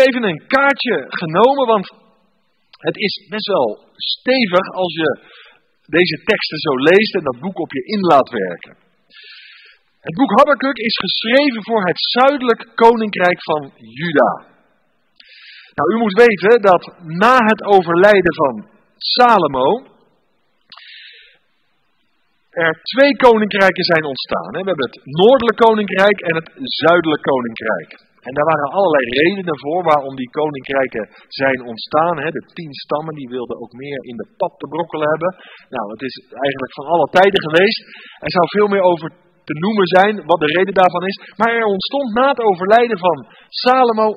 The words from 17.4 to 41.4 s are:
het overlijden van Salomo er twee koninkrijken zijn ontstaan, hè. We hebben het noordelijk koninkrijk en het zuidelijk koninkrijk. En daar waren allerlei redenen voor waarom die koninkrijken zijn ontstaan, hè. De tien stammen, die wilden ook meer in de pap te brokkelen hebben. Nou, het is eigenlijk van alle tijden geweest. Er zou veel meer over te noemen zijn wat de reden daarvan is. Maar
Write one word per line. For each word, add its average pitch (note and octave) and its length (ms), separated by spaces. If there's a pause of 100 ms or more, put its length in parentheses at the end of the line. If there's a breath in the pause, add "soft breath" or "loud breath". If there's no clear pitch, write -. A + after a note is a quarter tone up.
het G#3+ 100 (140)
overlijden F3 640
van C3+ 120 (440)
Salomo D#3+ 720 (2750 loud breath)
er E3 240 (200)
twee C#4 220
koninkrijken G3+ 760
zijn D#3+ 220
ontstaan, F#2+ 420
hè. E3 60
We G3 100
hebben C#3+ 180
het - 100 (220)
noordelijk A#3 440
koninkrijk G3+ 540
en E3 160
het E3 140 (340)
zuidelijk D#3+ 480
koninkrijk. A2+ 580 (380)
En C3 100
daar D3 140
waren D3 260
allerlei D#3 280 (160)
redenen F3 420
voor D#3+ 200
waarom C#3+ 320
die B2+ 140 (100)
koninkrijken C3+ 640 (380 soft breath)
zijn C3+ 180 (120)
ontstaan, D#3+ 520
hè. D#3 140
De - 60 (140)
tien D#3 160 (100)
stammen, D#3 320
die C3+ 220
wilden A#2 240
ook A2+ 120 (100)
meer C#3 160 (100)
in A#2+ 120
de G2 60 (100)
pap F3+ 220
te D3 140
brokkelen D#3 400
hebben. E3 180 (440 loud breath)
Nou, A2+ 180
het A2 160
is - 60 (320)
eigenlijk C3+ 260
van C#3+ 200
alle D#3 140 (100)
tijden F#3+ 300
geweest. F3+ 340 (440 loud breath)
Er D3+ 120
zou F3 100
veel G#3 260
meer G3 180
over E3 160 (420)
te D3 60 (100)
noemen G#3 220 (100)
zijn G3+ 180 (140)
wat F3 140
de D3 140
reden F#3+ 160
daarvan F3+ 380
is. G3+ 60 (220 loud breath)
Maar A3+ 140